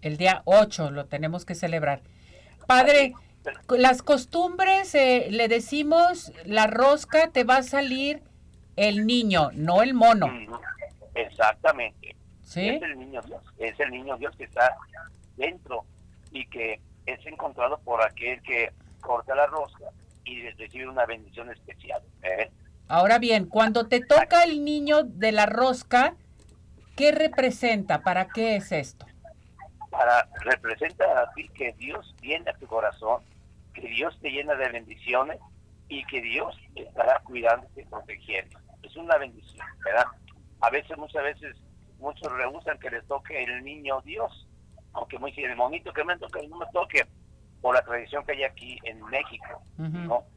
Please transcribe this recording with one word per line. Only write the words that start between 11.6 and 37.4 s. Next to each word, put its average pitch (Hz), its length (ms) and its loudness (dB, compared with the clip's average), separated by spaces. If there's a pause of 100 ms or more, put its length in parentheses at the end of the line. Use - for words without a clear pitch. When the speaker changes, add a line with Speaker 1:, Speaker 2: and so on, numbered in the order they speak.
Speaker 1:
¿Sí? 190 260 -4
Speaker 2:
Es 285 120 -4
el 147 180 -10
niño 131 220 -12
Dios, - 220 -18 (140)
es 113 220 -10
el 139 120 -2
niño 131 260 -10
Dios 143 180 -10
que - 100 -18
está 127 300 0 (600)
dentro - 480 -10 (460)
y 131 160 -12
que 113 320 -10 (260)
es - 200 -12
encontrado 147 540 -6
por 117 240 -2
aquel 120 400 -6
que 117 280 -4 (300)
corta 123 340 -4
la 143 120 4
rosca 147 380 -8 (400)
y 120 260 -14
recibe 127 360 -16
una 131 180 0
bendición 117 460 -14
especial, - 500 -14 (200)
¿eh? 92 280 -4 (380)
Speaker 1:
Ahora 190 300 4
bien, 220 300 2
cuando 220 400 2
te 240 140 2
toca 320 420 6
el 311 220 0
niño 294 380 2
de 220 280 -2
la 208 140 4
rosca, 254 680 2 (800)
¿qué 294 160 4
representa? 254 880 2
¿Para 185 260 0
qué 226 300 -2
es 196 140 -6
esto? 151 340 -8 (840)
Speaker 2:
Para, 120 380 2 (140)
representa 127 800 -2
a 120 120 -4
ti - 160 -16
que 127 240 -8
Dios 143 480 -14
viene 151 300 -8
a - 40 -8
tu - 120 -20
corazón, 113 560 -4 (500)
que - 140 -16
Dios 113 340 -6
te 147 100 -8
llena 147 240 -4
de 131 140 -2
bendiciones 120 720 -4 (480)
y 139 180 -12
que 131 160 -8
Dios 117 340 -6 (200)
te - 80 -16
estará 120 400 0
cuidando 120 440 -2 (100)